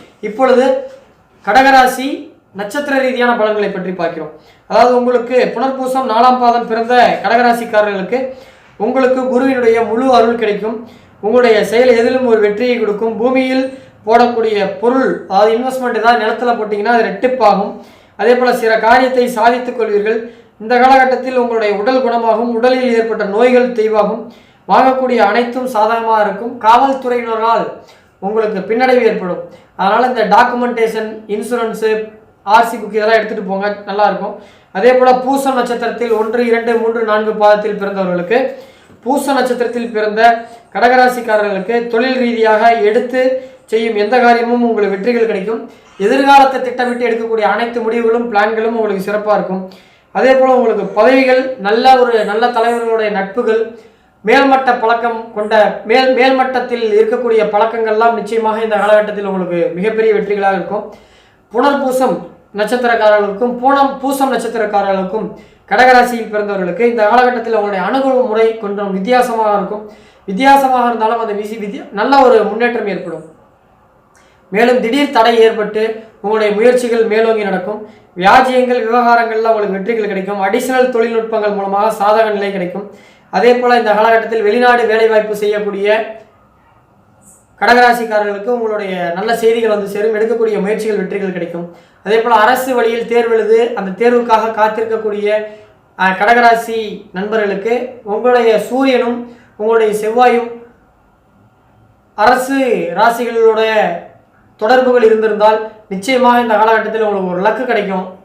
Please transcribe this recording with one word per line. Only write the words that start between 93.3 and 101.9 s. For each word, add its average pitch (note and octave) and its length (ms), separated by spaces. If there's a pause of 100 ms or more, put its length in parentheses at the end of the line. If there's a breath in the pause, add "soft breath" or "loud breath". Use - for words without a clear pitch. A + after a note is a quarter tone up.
எழுது, A3+ 420
அந்த F#3+ 160
தேர்வுக்காக A3+ 640
காத்திருக்கக்கூடிய, G#3+ 720 (720 loud breath)
அஹ், F#3 200
கடகராசி A3+ 960
நண்பர்களுக்கு G#3 920
உங்களுடைய A3+ 560
சூரியனும் A#3+ 800 (180 loud breath)
உங்களுடைய A3 380
செவ்வாயும் A#3 560 (1700)